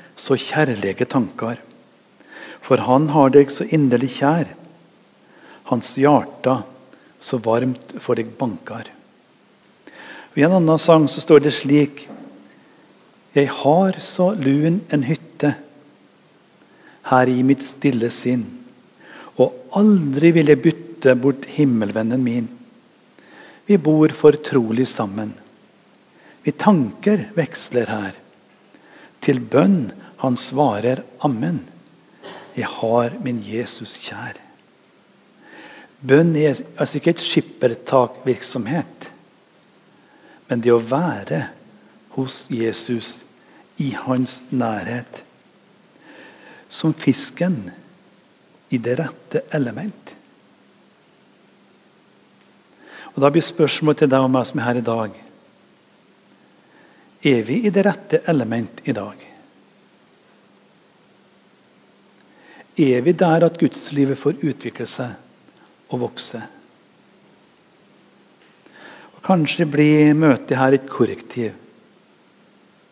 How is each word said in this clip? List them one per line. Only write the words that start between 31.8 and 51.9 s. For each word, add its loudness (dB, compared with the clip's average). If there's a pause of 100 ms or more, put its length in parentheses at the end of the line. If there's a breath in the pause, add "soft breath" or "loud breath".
Jeg -6
har 0
min -6
Jesus -10
kjær." -14 (1700 loud breath)
Bønn 4
er 0 (180)
altså -4
ikke 0
et -10
skippertakvirksomhet, -4 (1400 soft breath)
men -4
det 2
å 4
være -4 (680 soft breath)
hos -8
Jesus -6 (560 soft breath)
i -4
hans -4 (100)
nærhet, -6 (1400 loud breath)
som -2
fisken -2 (1120)
i -2
det -2
rette -8 (100)
element. -8 (3000 loud breath)